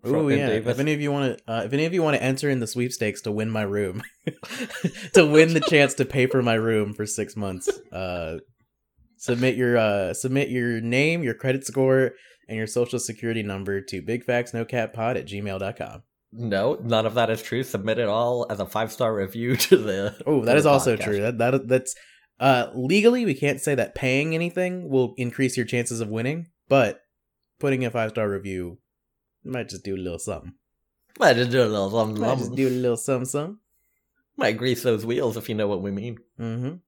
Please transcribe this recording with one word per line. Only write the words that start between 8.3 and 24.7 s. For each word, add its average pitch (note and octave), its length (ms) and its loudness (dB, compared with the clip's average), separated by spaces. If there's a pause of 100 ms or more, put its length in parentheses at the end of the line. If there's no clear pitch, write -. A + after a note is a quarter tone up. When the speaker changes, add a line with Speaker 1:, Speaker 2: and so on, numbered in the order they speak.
Speaker 2:
submit C3 400 0
your, A#2+ 200 2
uh, G2+ 360 2
submit C3+ 360 -2
your A#2+ 300 -2
name, C#3 420 0
your A#2+ 120 -2
credit C3+ 320 -2
score, C3 460 2 (380)
and A2+ 80 -6
your A2 100 -4
social B2 320 -2
security A2+ 440 -4
number G2 360 -4
to F#2+ 220 -10
big A2+ 240 -4
facts A#2+ 280 -2
no A#2 120 -4
cap A#2 260 -4
pod A#2 240 -2
at F#2 100 -4
gmail G2+ 340 -6
dot G2 180 -6
com. - 260 -12 (300)
Speaker 1:
No, A2+ 500 0
none A2+ 220 2
of A2 80 0
that A#2 160 4
is A2 120 -2
true. B2+ 220 -4
Submit G#2+ 360 -2
it A#2 100 0
all A#2+ 420 0
as G2+ 80 -6
a G2 60 -2
five-star A2+ 500 -2
review A2+ 400 -2
<laughs> - 120 0
to F#3+ 100 10
the, G2+ 380 -2 (120)
Speaker 2:
Oh, C#3+ 160 2
that A2+ 80 2
Speaker 1:
to C#3 60 6
Speaker 2:
is D3+ 80 4
Speaker 1:
the D3+ 40 8
Speaker 2:
also C3+ 280 4
Speaker 1:
podcast. - 60 -4
Speaker 2:
true. G2+ 180 0
That, A2+ 180 -2
that, B2+ 280 2
that's, B2+ 280 2 (440)
uh, B2+ 360 4
legally, G#3 500 4
we E3 80 2
can't C#3 280 -2
say D3 140 0
that A#2 200 -2
paying C#3 400 0
anything F3 540 -4